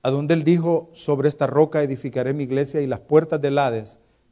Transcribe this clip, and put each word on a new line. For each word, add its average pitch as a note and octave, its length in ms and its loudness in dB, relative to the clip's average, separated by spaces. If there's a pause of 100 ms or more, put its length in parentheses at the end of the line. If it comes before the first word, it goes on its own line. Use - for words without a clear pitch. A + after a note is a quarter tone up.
a B2+ 80 0
donde C#3+ 240 0
Él E3 80 -2
dijo, E3 520 0
"Sobre C#3+ 340 0
esta D3 180 -2
roca D3+ 360 2
edificaré C3 520 -4
mi D3 80 -6
iglesia C3+ 380 -2
y C#3+ 80 -2
las A#2+ 120 -4
puertas D#3 400 2
del C#3+ 180 0
Hades A2+ 400 -2 (340)